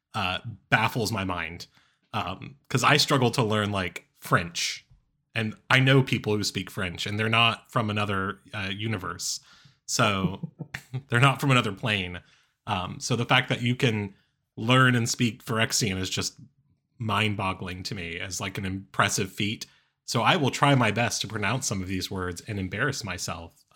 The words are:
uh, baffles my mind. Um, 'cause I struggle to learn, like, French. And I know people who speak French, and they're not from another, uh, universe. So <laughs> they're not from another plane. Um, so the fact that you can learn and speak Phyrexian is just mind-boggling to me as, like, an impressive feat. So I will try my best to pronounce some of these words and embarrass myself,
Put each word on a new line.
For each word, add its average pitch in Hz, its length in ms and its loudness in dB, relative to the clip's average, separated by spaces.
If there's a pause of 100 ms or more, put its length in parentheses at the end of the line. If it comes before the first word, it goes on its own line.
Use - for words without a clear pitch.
(120)
uh, 92 260 -2 (320)
baffles 110 420 2
my 98 100 -2
mind. 85 460 -6 (440)
Um, 95 440 -8 (120)
'cause 135 140 0
I 131 140 6
struggle 127 340 2
to 117 140 0
learn, 107 260 0
like, 92 380 -4 (100)
French. - 680 -2 (520)
And 110 180 -2 (160)
I 131 80 8
know 131 240 8
people 110 340 0
who 104 60 -2
speak 95 260 -4
French, 90 380 -6
and 104 100 -6
they're 110 120 0
not 113 420 2
from 113 180 0
another, 101 520 -2 (120)
uh, 101 220 -6
universe. 98 640 -4 (480)
So 98 720 0
<laughs> - 520 -12
they're 120 100 4
not 135 200 6
from 139 120 2
another 113 200 4
plane. 95 460 -2 (480)
Um, 95 320 -4
so - 160 -2
the 117 100 -2
fact 127 260 2
that 113 120 -2
you 123 140 0
can 107 380 0 (420)
learn 123 400 6
and 117 120 0
speak - 360 -2
Phyrexian 110 560 0
is 92 100 -4
just - 240 -4 (640)
mind-boggling 101 840 -2
to - 100 -8
me 85 240 -10
as, 95 220 -8
like, 98 180 -6
an 101 60 -4
impressive 95 680 0
feat. 104 340 -4 (380)
So - 180 -2
I 123 140 4
will 135 140 2
try 143 240 4
my 120 160 4
best 110 320 -2
to 101 60 -6
pronounce 107 380 -2
some 98 140 -2
of 90 60 -6
these 92 240 -4
words 90 380 -6
and 104 100 -6
embarrass 104 460 -4
myself, 85 480 -8 (240)